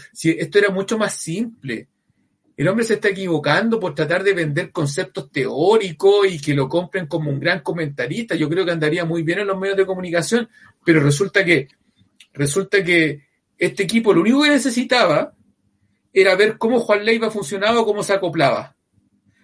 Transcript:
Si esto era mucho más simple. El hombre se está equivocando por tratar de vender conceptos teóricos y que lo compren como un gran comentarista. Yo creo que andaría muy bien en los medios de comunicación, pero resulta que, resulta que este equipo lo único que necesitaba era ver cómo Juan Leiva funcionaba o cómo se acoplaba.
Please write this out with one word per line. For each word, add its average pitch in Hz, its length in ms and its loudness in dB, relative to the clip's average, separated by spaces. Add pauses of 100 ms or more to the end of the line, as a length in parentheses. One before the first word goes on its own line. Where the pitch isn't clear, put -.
(120)
Si - 180 -2
esto 170 280 0
era 202 120 4
mucho 190 280 -4
más 202 160 -4
simple. 165 720 -8 (680)
El 156 120 0
hombre 226 160 0
se 226 100 0
está 208 140 -2
equivocando 180 720 0
por 170 140 -4
tratar 165 280 0
de 196 120 2
vender 160 360 -2
conceptos 165 600 -6
teóricos 190 1000 2
y 170 80 -8
que 143 140 -2
lo 139 160 0
compren 175 380 -4
como 151 240 -4
un 139 100 -4
gran 170 200 -2
comentarista. 165 760 -6
Yo 151 160 -2
creo 170 160 0
que 175 60 -2
andaría 165 340 -2
muy 165 160 -4
bien 170 160 -2
en 202 80 -4
los 190 120 -4
medios 196 200 -2
de 190 80 2
comunicación, 185 600 -2 (380)
pero 160 160 4
resulta 143 420 2
que, 165 260 2 (680)
resulta 190 500 0
que 160 380 0 (340)
este 185 280 -2
equipo 220 280 2
lo 170 80 6
único 254 220 4
que 294 80 4
necesitaba 233 800 0 (800)
era 190 220 4
ver 214 240 2
cómo 226 220 0
Juan 208 220 0
Leiva 226 280 0
funcionaba 208 500 -2
o 220 60 0
cómo 208 160 -2
se 202 100 -2
acoplaba. 160 640 -2 (680)